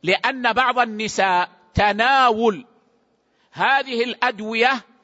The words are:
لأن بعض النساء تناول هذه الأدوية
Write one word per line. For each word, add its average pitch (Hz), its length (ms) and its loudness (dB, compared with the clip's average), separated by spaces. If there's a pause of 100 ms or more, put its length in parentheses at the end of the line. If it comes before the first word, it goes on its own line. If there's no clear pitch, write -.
لأن 233 500 0
بعض 247 260 0
النساء 208 680 0 (240)
تناول 220 920 2 (880)
هذه 247 520 0
الأدوية 233 800 -2 (220)